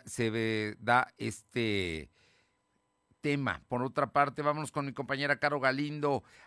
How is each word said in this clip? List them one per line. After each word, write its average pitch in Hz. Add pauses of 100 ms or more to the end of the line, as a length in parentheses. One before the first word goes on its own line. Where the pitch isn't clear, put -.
se 113
ve, 110
da 120 (100)
este 101 (1080)
tema. 143
Por 123
otra 135
parte, 143
vámonos 147
con 143
mi 135
compañera 139
Caro 147
Galindo 143 (220)